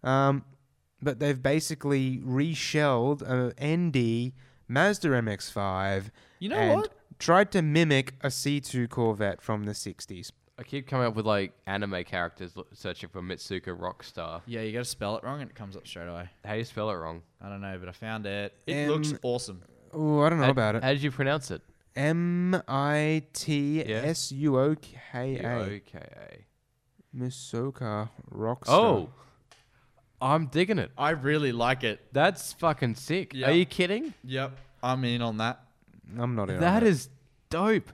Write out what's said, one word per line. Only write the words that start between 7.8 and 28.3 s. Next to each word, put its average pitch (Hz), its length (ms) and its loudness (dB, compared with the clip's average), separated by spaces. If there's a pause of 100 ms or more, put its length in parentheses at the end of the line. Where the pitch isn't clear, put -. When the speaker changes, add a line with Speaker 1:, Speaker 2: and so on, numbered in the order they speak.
Speaker 1:
a 139 100 -2
C 143 300 -2
two 123 260 -2
Corvette 107 540 0
from 104 240 -2
the 104 80 -4
sixties. - 580 -12 (280)
Speaker 3:
I 127 40 -14
keep 135 220 -10
coming 127 220 0
up 110 80 -2
with, 107 100 -2
like, 101 280 2 (120)
anime 98 380 -2
characters 87 520 -6
lo-, 98 180 -14
searching 92 360 -10
for 95 120 -12
Mitsuka 92 540 -8
Rockstar. 87 680 -10
Speaker 2:
Yeah, 117 160 -8
you 110 120 -6
gotta 123 120 -6
spell 110 320 -6
it - 60 -10
wrong 139 180 -8
and 127 80 -12
it - 60 -20
comes 98 200 -14
up - 120 -18
straight 87 200 -12
away. 87 220 -10 (160)
Speaker 3:
How 104 80 -8
do 110 60 -2
you 117 60 -4
spell 107 260 -6
it - 40 -2
wrong? 82 280 -8 (180)
Speaker 2:
I 98 80 -14
don't 98 120 -12
know, 95 180 -10
but 90 100 -12
I 90 40 -16
found 110 340 -8
it. 101 260 -6 (140)
It - 60 -4
Speaker 1:
M- 147 180 0
Speaker 2:
looks 151 220 0 (100)
awesome. 120 400 -4 (280)
Speaker 1:
Oh, 151 300 2
I 151 80 6
don't 165 100 2
know 139 60 4
Speaker 3:
How, 131 60 6
Speaker 1:
about 113 240 2
it. 113 80 -2
Speaker 3:
how 131 100 2
did 139 80 -2
you 147 80 0
pronounce 139 420 -2
it? 87 100 -8 (340)
Speaker 1:
M 175 720 2
I 151 560 2 (100)
T 147 500 0
S 127 480 -2
U 139 280 2
O 147 160 4
K 127 640 -8
A. 117 300 -2
Speaker 3:
U 104 80 -6
O 101 80 -10
K - 160 -18
A. - 1160 -20
Speaker 1:
Mitsuka 123 920 -6 (220)